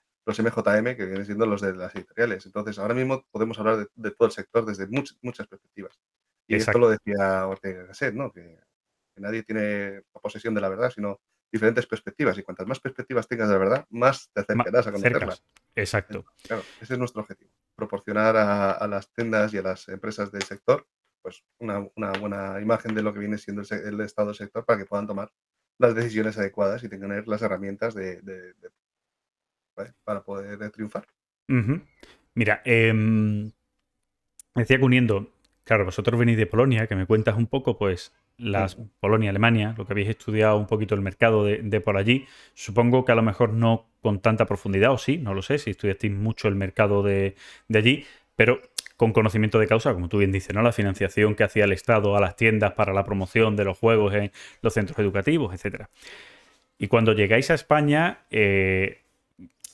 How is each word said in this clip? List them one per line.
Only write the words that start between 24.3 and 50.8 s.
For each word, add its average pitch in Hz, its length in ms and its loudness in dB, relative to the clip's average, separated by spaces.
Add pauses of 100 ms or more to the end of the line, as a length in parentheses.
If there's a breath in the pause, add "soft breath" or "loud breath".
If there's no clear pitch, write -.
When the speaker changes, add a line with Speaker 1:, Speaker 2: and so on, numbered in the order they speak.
Speaker 1:
sector 107 280 -12
para 110 140 2
que 95 60 -10
puedan 104 220 -6
tomar 101 240 -10 (460)
las 117 180 2
decisiones 110 420 -2
adecuadas 101 460 -2
y 107 60 -14
tengan 101 360 -10
las 107 160 -6
herramientas 98 520 -6
de, 92 280 -10
de, 92 320 -18
de, - 160 -20 (1080)
¿vale? - 180 -14 (100)
para 101 200 -8
poder 101 480 -12
triunfar. 107 340 -10 (440)
Speaker 2:
Ujú. 127 320 0 (520 soft breath)
Mira, 107 320 0
em, 110 840 2 (1040)
decía 123 220 4
que 135 80 4
uniendo, 120 460 4 (340)
claro, 104 200 4
vosotros 107 340 0
venís 117 180 4
de 110 100 2
Polonia, 113 400 4
que 101 80 -2
me 92 100 0
cuentas 107 320 4
un 117 80 2
poco, 127 320 -2
pues, 95 340 -2 (260)
las 98 380 -2
Speaker 1:
Ujú. 113 140 -16 (100)
Speaker 2:
Polonia, 107 300 2
Alemania, 110 480 2
lo - 80 -8
que - 80 -8
habéis 101 160 0
estudiado 107 480 2
un 104 80 -2
poquito 107 300 -2
el 101 60 -2
mercado 107 420 2
de, 104 180 0
de 104 200 0
por 101 160 0
allí. 120 280 2 (300 loud breath)
Supongo 120 500 2
que 123 60 4
a 113 40 6
lo 113 60 4
mejor 110 320 2
no 113 340 2 (140)
con 104 200 0
tanta 110 240 4
profundidad, 101 480 2
o 123 40 2
sí, 139 200 -2
no 107 180 -4
lo 95 80 -4
sé, 143 160 0
si 107 120 -6
estudiasteis 101 420 -2
mucho 110 340 -2
el 101 80 0
mercado 101 480 2
de, 98 320 0 (320 loud breath)
de 110 100 2
allí, 127 280 2 (300 loud breath)
pero 120 260 4 (340)
con 113 180 2
conocimiento 110 460 2
de 104 80 4
causa, 113 260 2
como 87 160 -4
tú 104 80 -2
bien 98 140 4
dices, 95 240 -4
¿no? 110 80 2
La 120 80 4
financiación 104 640 0